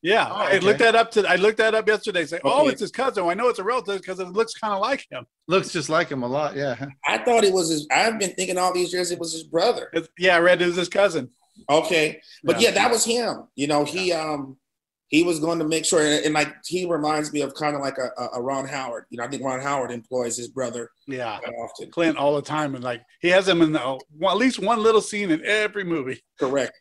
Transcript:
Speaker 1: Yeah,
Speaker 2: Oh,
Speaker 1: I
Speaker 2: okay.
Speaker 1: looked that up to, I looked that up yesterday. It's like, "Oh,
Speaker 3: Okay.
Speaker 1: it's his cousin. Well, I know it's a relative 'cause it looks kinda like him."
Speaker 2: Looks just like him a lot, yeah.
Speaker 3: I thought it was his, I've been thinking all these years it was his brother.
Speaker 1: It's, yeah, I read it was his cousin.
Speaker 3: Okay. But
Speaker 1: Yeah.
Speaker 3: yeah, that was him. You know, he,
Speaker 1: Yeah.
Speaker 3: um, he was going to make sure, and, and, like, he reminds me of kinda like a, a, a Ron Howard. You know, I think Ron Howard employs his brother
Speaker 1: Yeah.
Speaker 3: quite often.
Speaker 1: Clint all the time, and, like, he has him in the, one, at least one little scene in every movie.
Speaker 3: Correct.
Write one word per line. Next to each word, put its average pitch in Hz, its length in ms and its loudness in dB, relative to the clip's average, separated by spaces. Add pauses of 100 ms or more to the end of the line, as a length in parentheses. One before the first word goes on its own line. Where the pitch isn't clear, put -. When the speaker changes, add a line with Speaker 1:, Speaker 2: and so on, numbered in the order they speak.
Speaker 1:
Yeah, 180 260 4
Speaker 2:
Oh, 185 60 -8
Speaker 1:
I 208 120 -2 (100)
Speaker 2:
okay. - 20 4
Speaker 1:
looked 196 200 2
that 226 160 6
up 226 160 4
to, 196 160 2
I 180 100 4
looked 214 200 2
that 220 160 2
up 214 140 0
yesterday. 202 340 0
It's 147 100 -6
like, 170 140 -6
"Oh, 247 160 4
Speaker 3:
Okay. 285 120 2
Speaker 1:
it's - 80 -6
his 180 100 -6
cousin. 226 320 -2
Well, 170 80 0
I - 20 0
know 240 160 0
it's 233 80 -2
a 196 60 -8
relative 202 420 -4
'cause 185 140 -10
it 185 80 -8
looks 226 260 -2
kinda 208 240 -4
like 247 320 -4
him." 127 160 -12 (220)
Speaker 2:
Looks 185 240 0
just 156 180 -6
like 160 200 2
him 135 120 -6
a 120 60 -4
lot, 139 280 -4
yeah. 139 200 -4 (320)
Speaker 3:
I 196 100 0
thought 233 260 2
it 196 80 4
was 180 180 0
his, 151 220 -4
I've 208 280 2
been 185 160 -4
thinking 180 240 -4
all 180 120 2
these 180 220 -2
years 180 180 -2
it 175 60 -6
was 160 160 -8
his 160 100 -12
brother. 165 500 0
Speaker 1:
It's, 160 140 -4 (120)
yeah, 180 160 6
I 170 40 6
read 175 220 6
it 180 60 4
was 175 80 0
his 175 120 -2
cousin. 175 440 0 (360)
Speaker 3:
Okay. 156 540 2 (220)
But 156 180 2
Speaker 1:
Yeah. 190 80 6
Speaker 3:
yeah, 190 60 0
that 220 160 4
was 214 140 2
him. 226 500 -2
You 139 120 -2
know, 147 180 2
he, 180 240 -2
Speaker 1:
Yeah. 165 120 0
Speaker 3:
um, 139 360 -6 (500)
he 156 160 4
was 170 160 0
going 165 200 0
to 156 80 0
make 160 160 -2
sure, 165 180 4
and, 147 240 2
and, 151 80 2
like, 151 200 0 (120)
he 180 200 -4
reminds 151 480 -2
me 147 80 -2
of 135 140 -6
kinda 147 240 -4
like 135 180 -4
a, 127 140 -6 (100)
a, 123 140 -6
a 120 60 -6
Ron 135 260 -4
Howard. 131 420 -8
You 117 80 -14
know, 117 60 -6
I 123 60 -6
think 135 140 -6
Ron 131 180 -4
Howard 139 280 -2
employs 120 480 -4
his 120 120 -10
brother 120 420 -8 (160)
Speaker 1:
Yeah. 120 320 -8
Speaker 3:
quite 117 160 -12
often. 117 340 -12
Speaker 1:
Clint 165 280 0
all 143 180 2
the 143 80 0
time, 151 320 -4
and, 123 80 -12
like, 123 180 -6 (200)
he 175 80 2
has 185 180 6
him 170 160 6
in 156 80 4
the, 131 280 -2 (160)
one, 180 160 0
at 190 60 2
least 247 220 2
one 214 240 0
little 220 180 6
scene 202 300 -2
in 156 120 0
every 208 400 0
movie. 135 380 -4 (160)
Speaker 3:
Correct. 131 440 -2